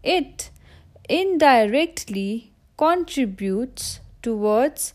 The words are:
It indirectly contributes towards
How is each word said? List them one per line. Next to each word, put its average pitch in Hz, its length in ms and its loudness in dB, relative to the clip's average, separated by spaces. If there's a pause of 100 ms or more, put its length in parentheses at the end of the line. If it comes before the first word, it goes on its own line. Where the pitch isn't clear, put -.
It - 480 -4 (580)
indirectly 262 1400 0 (240)
contributes 254 1200 -4 (200)
towards 220 760 0